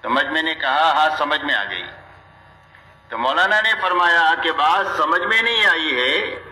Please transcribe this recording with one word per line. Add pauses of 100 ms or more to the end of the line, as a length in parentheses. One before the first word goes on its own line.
تو
مجمع
نے
کہا،
"ہاں،
سمجھ
میں
آ
گئی۔" (1200)
تو
مولانا
نے
فرمایا
کہ
بات
سمجھ
میں
نہیں
آئی
ہے